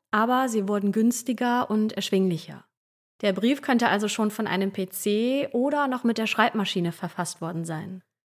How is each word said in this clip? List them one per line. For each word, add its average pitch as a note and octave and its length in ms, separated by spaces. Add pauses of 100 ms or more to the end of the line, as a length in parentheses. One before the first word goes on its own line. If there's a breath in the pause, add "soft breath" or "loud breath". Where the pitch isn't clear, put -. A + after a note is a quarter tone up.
(120)
aber B3 360
sie G#3+ 200
wurden G3+ 240
günstiger A#3+ 760
und G#3+ 260
erschwinglicher. F#3 720 (580)
Der G3+ 100
Brief A#3 280
könnte A#3+ 280
also G#3 180
schon G#3+ 240
von G#3+ 160
einem F#3+ 240
P F#3+ 180
C A#3+ 640
oder C#4+ 360
noch B3+ 160
mit A3+ 140
der A3 100
Schreibmaschine G3 640
verfasst - 480
worden E3 240
sein. E3+ 380 (240)